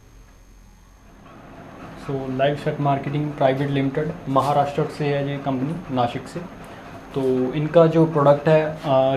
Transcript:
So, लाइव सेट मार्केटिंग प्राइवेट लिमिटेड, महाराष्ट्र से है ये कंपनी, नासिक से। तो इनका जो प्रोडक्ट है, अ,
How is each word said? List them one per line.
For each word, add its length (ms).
So, 320
लाइव 180
सेट 240
मार्केटिंग 520
प्राइवेट 380
लिमिटेड, 420
महाराष्ट्र 560
से 200
है 260
ये 80
कंपनी, 560
नासिक 340
से। 120
तो 400
इनका 320
जो 200
प्रोडक्ट 420
है, 180
अ, 120